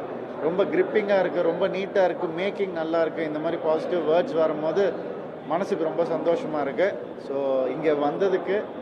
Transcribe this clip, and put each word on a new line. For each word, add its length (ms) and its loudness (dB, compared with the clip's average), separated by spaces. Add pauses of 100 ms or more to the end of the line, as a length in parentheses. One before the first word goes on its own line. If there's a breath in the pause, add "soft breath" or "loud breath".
(420)
"ரொம்ப 220 2
கிரிப்பிங்கா 560 2
இருக்கு, 220 0
ரொம்ப 260 2
நீட்டா 360 0
இருக்கு, 240 0 (100)
மேக்கிங் 340 -2
நல்லா 280 0
இருக்கு." 240 0
இந்த 140 -4
மாதிரி 260 -2
பாசிட்டிவ் 440 0
வேர்ட்ஸ் 260 4
வரும்போது 580 2 (560)
மனசுக்கு 360 0
ரொம்ப 180 0
சந்தோஷமா 580 0
இருக்கு. 340 0 (340)
So 380 0
இங்க 260 0
வந்ததுக்கு 680 0 (200)